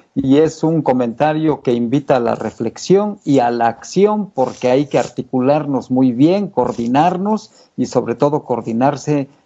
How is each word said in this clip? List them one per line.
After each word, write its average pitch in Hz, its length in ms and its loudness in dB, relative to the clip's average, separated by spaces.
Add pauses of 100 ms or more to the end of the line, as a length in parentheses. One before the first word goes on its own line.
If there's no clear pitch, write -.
(140)
y 135 240 2
es 156 240 0
un 160 200 0
comentario 139 800 0
que 127 100 0
invita 120 440 0
a 123 40 2
la 113 140 0
reflexión 175 920 -2
y 139 160 4
a 120 100 2
la 117 160 0
acción, 196 640 0
porque 123 400 -2
hay 143 160 2
que 143 120 -2
articularnos 135 920 -2
muy 131 220 2
bien, 170 360 2
coordinarnos 160 1000 -2 (260)
y 123 100 -2
sobre 117 280 -2
todo 143 300 0
coordinarse 131 840 -2 (180)